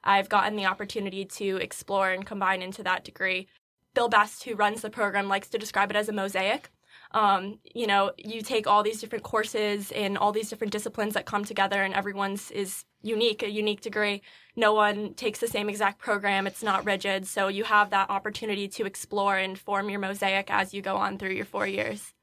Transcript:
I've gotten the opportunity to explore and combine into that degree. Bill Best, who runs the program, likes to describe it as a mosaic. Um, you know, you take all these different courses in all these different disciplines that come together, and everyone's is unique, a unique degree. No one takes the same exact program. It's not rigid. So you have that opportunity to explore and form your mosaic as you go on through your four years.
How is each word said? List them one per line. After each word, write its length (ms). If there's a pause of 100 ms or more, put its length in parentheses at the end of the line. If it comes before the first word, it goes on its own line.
I've 240
gotten 280
the 100
opportunity 580
to 320
explore 540
and 160
combine 360
into 200
that 220
degree. 440 (460)
Bill 140
Best, 360
who 100
runs 280
the 80
program, 380
likes 220
to 80
describe 320
it 60
as 120
a 40
mosaic. 580 (440)
Um, 440 (160)
you 120
know, 300
you 260
take 240
all 160
these 180
different 240
courses 680
in 240
all 160
these 160
different 240
disciplines 420
that 120
come 180
together, 380
and 120
everyone's 560
is 340 (180)
unique, 400
a 80
unique 300
degree. 420 (320)
No 180
one 420
takes 260
the 80
same 200
exact 300
program. 480
It's 160
not 220
rigid. 420
So 220
you 160
have 260
that 200
opportunity 580
to 180
explore 500
and 220
form 320
your 100
mosaic 500
as 220
you 100
go 140
on 220
through 140
your 120
four 220
years. 460 (100)